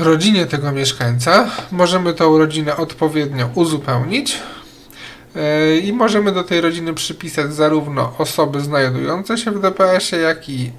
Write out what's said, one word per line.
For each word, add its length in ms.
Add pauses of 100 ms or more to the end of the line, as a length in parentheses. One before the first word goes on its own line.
rodzinie 460
tego 260
mieszkańca. 760 (240)
Możemy 420
tą 240
rodzinę 380
odpowiednio 800
uzupełnić, 840 (1000)
e, 400
i 160
możemy 400
do 120
tej 160
rodziny 340
przypisać 600
zarówno 640
osoby 420
znajdujące 800
się 120
w 100
D 120
P 200
S-ie, 300
jak 260
i 300